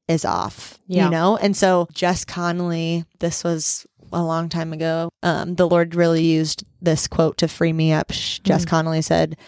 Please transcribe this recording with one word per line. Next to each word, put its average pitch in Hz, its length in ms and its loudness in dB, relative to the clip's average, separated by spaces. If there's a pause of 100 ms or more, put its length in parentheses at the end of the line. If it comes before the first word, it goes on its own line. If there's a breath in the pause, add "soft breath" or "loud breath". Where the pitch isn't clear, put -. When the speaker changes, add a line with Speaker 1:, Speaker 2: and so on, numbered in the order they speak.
Speaker 1:
is 165 160 2
off, - 540 -6 (100)
Speaker 2:
Yeah. 185 160 2
Speaker 1:
you 170 80 2
know? 175 280 2
And 202 160 0
so 180 380 4
Jess 180 300 -2
Connolly, 170 800 -4 (160)
this 170 240 -4
was 165 420 -2 (260)
a 175 120 -2
long 165 240 -4
time 160 240 -6
ago. 165 360 -4 (140)
Um, 175 320 -2
the 175 140 4
Lord 170 260 2
really 165 300 4
used 160 400 0 (180)
this 160 240 0
quote - 320 0
to 170 80 2
free 165 260 0
me 160 200 2
up. 151 180 0
Sh-, - 320 -8
Jess 175 220 2
Speaker 2:
Mm. 165 40 -4
Speaker 1:
Connolly 160 340 0
said, 160 340 0 (120)